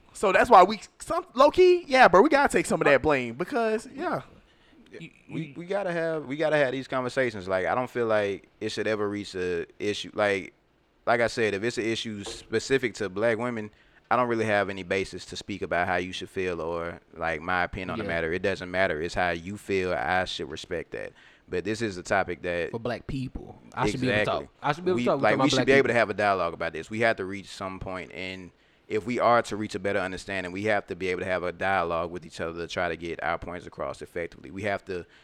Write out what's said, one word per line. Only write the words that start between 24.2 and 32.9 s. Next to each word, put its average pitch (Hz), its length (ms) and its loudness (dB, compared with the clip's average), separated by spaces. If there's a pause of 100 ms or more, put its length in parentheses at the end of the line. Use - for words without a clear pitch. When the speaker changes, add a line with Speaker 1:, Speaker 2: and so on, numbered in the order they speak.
Speaker 3:
to 104 40 2
talk. 95 180 0
Speaker 2:
Exactly. - 200 -18
Speaker 3:
I 139 100 0
should 170 140 -8
be 180 40 2
able 180 80 2
to - 40 0
Speaker 2:
We, - 20 0
Speaker 3:
talk 165 160 2
Speaker 2:
like, 107 140 4
Speaker 3:
about 131 100 2
Speaker 2:
we 143 60 4
should 131 60 2
Speaker 3:
black 127 100 2
Speaker 2:
be 135 80 6
able 139 100 8
Speaker 3:
people. 123 100 0
Speaker 2:
to 120 40 4
have 104 120 2
a 104 40 -4
dialogue 95 400 2
about 82 180 -4
this. 80 160 -8
We 107 120 -4
have 113 160 4
to 98 100 -6
reach 98 220 -10
some 95 300 -10
point, 90 340 -10
and 92 380 -10 (360)
if 107 180 -4
we 120 140 -2
are 117 240 4
to - 120 -8
reach 104 200 -6
a 101 40 -4
better 98 200 -2
understanding, 92 520 -6
we 95 120 -6
have 104 240 0
to 92 100 -8
be 92 120 -4
able 90 120 -2
to 90 60 -4
have 92 160 -2
a 87 100 -2
dialogue 87 580 -2
with 85 140 -10
each 85 160 -14
other 82 200 -6
to 82 60 -6
try 87 220 -2
to 82 80 -2